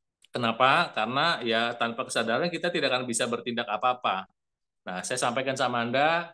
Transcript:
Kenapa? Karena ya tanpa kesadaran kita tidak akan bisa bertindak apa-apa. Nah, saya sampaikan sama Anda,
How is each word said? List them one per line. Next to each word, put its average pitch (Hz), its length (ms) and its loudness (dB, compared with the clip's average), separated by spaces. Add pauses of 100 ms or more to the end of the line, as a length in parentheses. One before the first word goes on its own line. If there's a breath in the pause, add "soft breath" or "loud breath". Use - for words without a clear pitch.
(320)
Kenapa? 131 600 2
Karena 127 520 0
ya 117 320 0
tanpa 117 280 -2
kesadaran 123 480 0
kita 165 160 -2
tidak 151 240 0
akan 127 160 0
bisa 120 160 0
bertindak 117 440 -2
apa-apa. 107 600 0 (560)
Nah, 92 180 -6
saya 127 160 -4
sampaikan 131 400 0
sama 123 240 0
Anda, 147 520 2